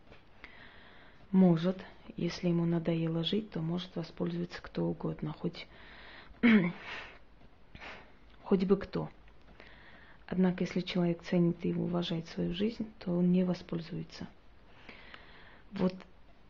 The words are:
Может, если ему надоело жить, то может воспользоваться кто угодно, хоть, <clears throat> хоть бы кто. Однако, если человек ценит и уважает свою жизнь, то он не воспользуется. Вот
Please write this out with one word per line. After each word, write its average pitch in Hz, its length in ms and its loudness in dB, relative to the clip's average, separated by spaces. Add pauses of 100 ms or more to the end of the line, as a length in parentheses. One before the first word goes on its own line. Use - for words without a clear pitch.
(1300)
Может, 185 460 6 (400)
если 170 320 -2
ему 170 160 2
надоело 165 580 0
жить, 202 280 -2
то 160 100 -6
может 170 340 -6
воспользоваться 170 680 -6
кто - 240 -4
угодно, 160 480 -4
хоть, - 340 -8 (760)
<clears throat> 202 320 6 (1700)
хоть 190 220 2
бы 190 100 6
кто. 165 340 -6 (1160)
Однако, 185 360 2
если 180 180 -2
человек 175 420 0
ценит 175 420 2
и 175 80 0
уважает 170 540 -2
свою 175 260 -4
жизнь, 214 360 -4 (100)
то - 120 -4
он 175 200 4
не 185 120 6
воспользуется. 170 840 -6 (1400)
Вот 190 220 2 (560)